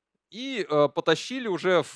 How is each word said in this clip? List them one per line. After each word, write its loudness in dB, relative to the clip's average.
и, -8
э, 4
потащили -2
уже 2